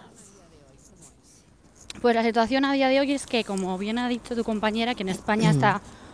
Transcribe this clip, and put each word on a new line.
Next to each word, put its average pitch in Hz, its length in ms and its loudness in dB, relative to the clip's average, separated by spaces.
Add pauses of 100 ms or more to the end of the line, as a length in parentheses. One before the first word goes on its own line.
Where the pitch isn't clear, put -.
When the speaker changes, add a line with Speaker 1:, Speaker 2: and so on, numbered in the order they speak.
(2000)
Speaker 1:
Pues 240 120 4
la 226 100 2
situación 233 420 2
a 277 80 0
día 269 160 2
de 269 100 4
hoy 285 140 0
es 269 120 -6
que, 226 180 -2
como 190 360 -4
bien 214 180 -4
ha 247 100 -2
dicho 240 280 -6
tu 226 80 -2
compañera, 220 500 -2
que 233 80 -8
en 190 80 -4
España 202 400 2
Speaker 2:
Mm. 156 60 6
Speaker 1:
está 202 260 4 (320)